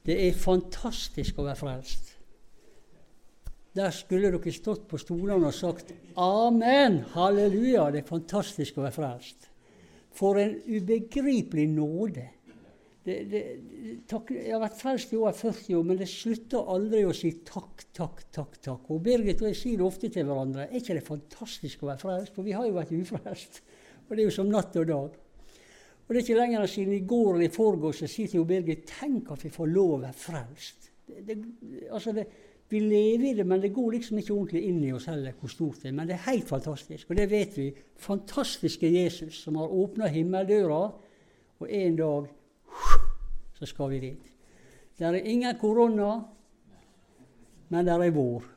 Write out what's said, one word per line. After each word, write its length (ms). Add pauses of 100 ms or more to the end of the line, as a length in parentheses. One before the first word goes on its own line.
Det 160
er 160
fantastisk 1080
å 20
være 160
frelst. 540 (1600)
Der 160
skulle 400
dere 240
stått 320
på 80
stolene 560
og 0
sagt, 400 (240)
«Amen, 840 (100)
halleluja, 800
det 140
er 20
fantastisk 680
å 100
være 80
frelst.» 540 (600)
For 300
en 240
ubegripelig 1040
nåde. 600 (800)
Det, 220
det, 120 (600)
takk, 300
jeg 180
har 80
vært 160
frelst 380
i 20
over 160
førti 400
år, 140
men 100
det 140
slutter 580
aldri 300 (100)
å 80
si 140 (100)
takk, 460 (100)
takk, 220 (160)
takk, 260
takk. 320
Og 80
Birgit 400
og 80
jeg 80
sier 240
det 60
ofte 260
til 160
hverandre, 380
«Er 100
ikke 220
det 80
fantastisk 800
å 20
være 140
frelst?» 340
For 80
vi 80
har 160
jo 80
vært 160
ufrelst. 720 (420)
Og 80
det 80
er 80
jo 60
som 180
natt 240
og 140
dag. 260 (880)
Og 80
det 60
er 80
ikke 160
lenger 180
enn 140
siden 240
i 100
går 240
eller 160
i 80
forgårs 480
jeg 80
sier 220
til 100
Birgit, 400 (160)
«Tenk 320
at 140
vi 100
får 160
lov 240
å 80
være 220
frelst.» 680 (160)
Det, 240
det, 560
altså 240
det, 160 (400)
vi 160
lever 460
i 100
det, 80
men 160
det 80
går 240
liksom 240
ikke 160
ordentlig 320
inn 160
i 80
oss 160
heller, 320
hvor 80
stort 320
det 140
er. 20
Men 140
det 80
er 100
helt 220
fantastisk, 580
og 80
det 140
vet 260
vi. 140 (260)
Fantastiske 960
Jesus, 540
som 100
har 160
åpnet 400
himmeldøra, 720 (760)
og 160
en 240
dag, 380 (1200)
så 80
skal 240
vi 80
dit. 280 (760)
Der 160
er 100
ingen 320
korona, 540 (1600)
men 160
der 160
er 100
vår. 300 (120)